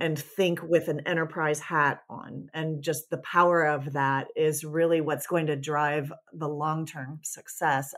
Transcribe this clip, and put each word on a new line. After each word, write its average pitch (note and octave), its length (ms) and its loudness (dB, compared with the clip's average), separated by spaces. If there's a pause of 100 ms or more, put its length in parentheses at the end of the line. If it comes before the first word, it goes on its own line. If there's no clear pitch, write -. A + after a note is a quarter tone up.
and D#3+ 180 0
think F3 440 0
with E3 260 2
an D3 180 -4
enterprise D#3+ 540 0
hat D3 500 2
on. - 420 -12
And D#3+ 300 -4
just D3 280 -4
the D#3+ 80 -4
power F3 440 4
of D3 300 0
that C3+ 420 0
is D#3 300 0
really E3 360 4
what's C#3+ 280 -2
going E3 180 2
to D3+ 100 0
drive D3 560 0 (200)
the D#3 160 -6
long-term D3+ 760 -4
success - 760 -2